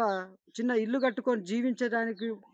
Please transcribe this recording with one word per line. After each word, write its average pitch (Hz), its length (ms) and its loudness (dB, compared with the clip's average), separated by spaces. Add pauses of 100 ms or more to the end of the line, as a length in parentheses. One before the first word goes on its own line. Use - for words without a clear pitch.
(500)
చిన్న 240 200 -2
ఇల్లు 233 280 2
కట్టుకొని 247 440 2
జీవించడానికి 226 840 0 (280)